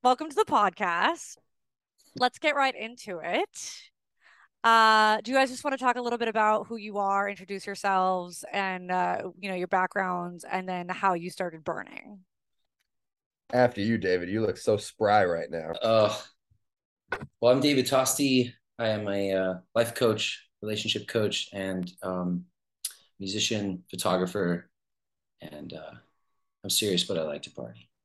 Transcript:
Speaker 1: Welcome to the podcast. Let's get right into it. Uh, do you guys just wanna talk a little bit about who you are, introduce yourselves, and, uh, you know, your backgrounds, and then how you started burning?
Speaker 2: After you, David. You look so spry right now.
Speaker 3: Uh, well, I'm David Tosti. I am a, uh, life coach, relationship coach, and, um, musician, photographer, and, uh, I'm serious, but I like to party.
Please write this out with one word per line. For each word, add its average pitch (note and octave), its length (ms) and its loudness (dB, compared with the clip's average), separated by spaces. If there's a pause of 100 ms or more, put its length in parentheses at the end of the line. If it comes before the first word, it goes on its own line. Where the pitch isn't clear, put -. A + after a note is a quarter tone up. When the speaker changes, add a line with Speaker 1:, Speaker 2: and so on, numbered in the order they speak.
Speaker 1:
Welcome C4 280 2
to C#4 40 -14
the G#4+ 100 4
podcast. G#3 920 0 (800)
Let's B3 240 0
get D4+ 160 2
right C4+ 180 2
into G#3+ 480 -10
it. - 680 -6 (720)
Uh, A3 560 6
do A3 100 -12
you C4 60 0
guys C4 140 4
just B3+ 120 -12
wanna C4+ 160 -2
talk B3+ 160 2
a B3 80 -4
little A#3+ 160 -2
bit A3+ 80 -2
about G#3+ 400 2
who A#3 100 -10
you G#3 220 -8
are, G3 300 0
introduce F#3+ 380 -10
yourselves, F#3 840 0
and, F#3 380 -4
uh, F3+ 480 0
you F#3+ 100 -8
know, F#3+ 80 -4
your F3+ 120 -4
backgrounds, F3+ 760 -2
and F#3 260 -6
then F3+ 200 -6
how F#3 260 0
you F3 160 -6
started E3 320 -6
burning? - 640 -8 (1300)
Speaker 2:
After B2 280 4
you, A2 160 2
David. F2+ 320 0
You G#2 120 -2
look G#2+ 160 0
so G#2+ 200 2
spry G#2 480 2
right E2+ 260 -2
now. E2 220 -6 (100)
Speaker 3:
Uh, A2+ 340 4 (1200)
well, A#2+ 120 6
I'm C3+ 80 4
David C#3 260 4
Tosti. C3 680 2 (240)
I A#2 100 0
am G#2+ 200 -2
a, G2 240 0
uh, F#2+ 220 0 (200)
life A2+ 200 2
coach, - 540 0 (140)
relationship G#2+ 460 -4
coach, G#2+ 440 -2
and, F#2+ 400 -6 (100)
um, F2+ 440 -4 (720)
musician, G2 720 -4
photographer, F2+ 800 -2 (720)
and, D2+ 320 -14
uh, D#2+ 180 -14 (680)
I'm G2 80 -10
serious, F#2+ 340 0
but F#2 140 -2
I D#2+ 40 0
like D2 200 -6
to - 80 -16
party. A1+ 400 -16 (140)